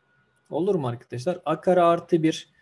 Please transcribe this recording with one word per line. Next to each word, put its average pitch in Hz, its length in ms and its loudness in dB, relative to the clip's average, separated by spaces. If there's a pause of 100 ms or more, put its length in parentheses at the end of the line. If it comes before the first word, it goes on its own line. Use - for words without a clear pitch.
(500)
Olur 185 260 -2
mu 139 120 -4
arkadaşlar? 123 580 -8
A 160 160 -4
kare 180 200 2
artı 170 420 2
bir 160 260 -4 (120)